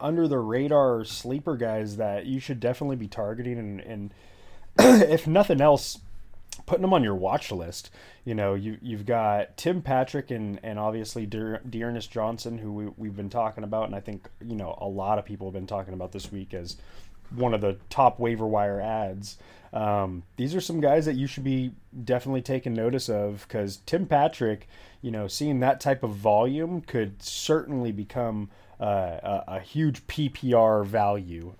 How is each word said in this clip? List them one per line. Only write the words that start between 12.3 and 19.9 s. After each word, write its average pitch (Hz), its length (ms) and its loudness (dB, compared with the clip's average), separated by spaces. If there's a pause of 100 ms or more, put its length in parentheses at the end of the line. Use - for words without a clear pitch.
who 107 160 -8
we, 104 140 -6 (100)
we've 104 200 -8
been 101 140 -8
talking 110 340 -4
about, 110 220 -2
and 110 80 -8
I 101 60 -8
think, 101 300 -12 (100)
you 117 160 -8
know, 92 240 -6
a 98 80 -6
lot 98 300 0
of 101 80 -6
people 98 200 -10
have 95 80 -8
been 95 120 -8
talking 95 260 -6
about 92 200 -8
this 98 200 -10
week 95 220 -10
as 90 240 -10 (560)
one 120 180 2
of 107 80 2
the 98 160 2 (140)
top - 280 4
waiver 117 280 -2
wire 104 340 0
ads. 101 560 -6 (360)
Um, 101 500 0 (140)